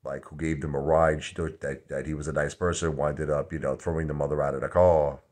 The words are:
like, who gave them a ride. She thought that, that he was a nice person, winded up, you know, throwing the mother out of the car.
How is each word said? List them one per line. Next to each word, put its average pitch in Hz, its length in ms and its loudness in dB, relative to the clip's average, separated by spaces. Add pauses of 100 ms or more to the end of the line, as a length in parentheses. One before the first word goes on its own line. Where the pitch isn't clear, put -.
like, 69 220 -8
who - 100 -18
gave 80 260 -2
them 73 140 -4
a 69 40 0
ride. 78 440 4
She - 100 -12
thought 80 280 -6
that, 69 280 -8
that 67 160 -6
he 76 80 -4
was 73 140 -6
a 76 60 -6
nice 73 200 -2
person, 82 440 -2
winded 73 320 -2
up, 71 240 -2
you 76 60 -6
know, 69 160 -2
throwing 80 320 -4
the 73 60 -4
mother 73 280 0
out 71 120 0
of 67 80 -4
the 69 80 -4
car. 80 500 4 (120)